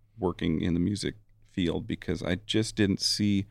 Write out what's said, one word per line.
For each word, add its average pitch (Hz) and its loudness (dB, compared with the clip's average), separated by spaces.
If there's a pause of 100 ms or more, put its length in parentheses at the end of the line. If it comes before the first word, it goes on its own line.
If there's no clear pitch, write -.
(180)
working 85 0
in 87 2
the 85 2
music 98 -2 (360)
field," 85 -2
because - -4
I 90 0 (120)
just 110 0
didn't 98 2
see 101 0